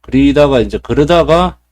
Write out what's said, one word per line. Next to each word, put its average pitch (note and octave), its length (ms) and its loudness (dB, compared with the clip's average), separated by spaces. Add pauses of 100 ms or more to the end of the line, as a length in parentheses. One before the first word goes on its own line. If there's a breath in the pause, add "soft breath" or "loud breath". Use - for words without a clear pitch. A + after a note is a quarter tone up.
그러다가 C#3 600 0
이제 G#2+ 180 -4
그러다가 D#3+ 800 0 (120)